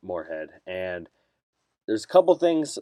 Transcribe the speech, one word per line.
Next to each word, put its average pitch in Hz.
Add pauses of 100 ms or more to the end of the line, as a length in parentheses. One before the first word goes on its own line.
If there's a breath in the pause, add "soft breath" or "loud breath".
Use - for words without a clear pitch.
Moorhead. 80 (160)
And 92 (800)
there's 110
a -
couple 180
things, 160